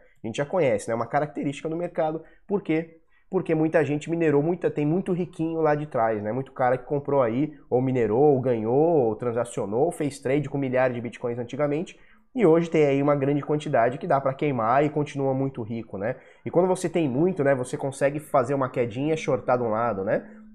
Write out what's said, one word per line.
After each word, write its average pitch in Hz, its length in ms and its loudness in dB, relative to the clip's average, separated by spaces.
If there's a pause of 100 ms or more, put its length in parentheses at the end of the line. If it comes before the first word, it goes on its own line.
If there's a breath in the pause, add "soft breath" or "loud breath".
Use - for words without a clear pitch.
(240 soft breath)
A - 40 -8
gente 113 100 -8
já 143 80 -2
conhece, 139 420 0
né? 113 80 -2
Uma 117 120 -4
característica 147 600 -4
do 160 80 -6
mercado. 160 480 -4 (240 loud breath)
Por 196 140 -2
quê? 160 380 -4 (300 soft breath)
Porque 170 260 0
muita 160 280 2
gente 147 260 -4
minerou, 160 320 2
muita, 170 280 0
tem 147 160 -2
muito 180 280 0
riquinho 165 480 -4
lá 151 140 2
de 147 120 -4
trás, 113 340 0
né? 107 100 -4
Muito 131 200 -4
cara 127 260 0
que 127 80 -14
comprou 143 360 0
aí, 127 320 0 (160 loud breath)
ou 123 120 2
minerou, 127 520 4
ou 131 80 2
ganhou, 113 320 0
ou 143 420 4
transacionou, 117 680 -2
ou 170 60 0
fez - 280 -4
trade 147 300 0
com 143 80 -6
milhares 127 380 0
de 120 60 -6
Bitcoins 120 380 -6
antigamente, 143 580 -4 (380 soft breath)
e 240 100 2
hoje 170 240 6
tem 156 160 4
aí 139 160 2
uma 147 140 4
grande 143 260 2
quantidade 139 560 0
que 190 100 -10
dá 143 120 4
pra 135 140 0
queimar 131 520 2
e 147 40 0
continua 139 440 -2
muito 135 300 -4
rico, 110 340 -10
né? 98 200 -4 (280 loud breath)
E 117 60 -8
quando 175 160 4
você 180 220 0
tem 165 180 0
muito, 151 360 0
né, 139 120 4
você 123 220 -4
consegue 139 420 -2
fazer 139 340 0
uma 135 160 0
quedinha, 131 480 -2
shortar 127 400 0
de 123 60 -2
um 117 60 0
lado, 107 340 -2
né? 120 260 -2 (260 loud breath)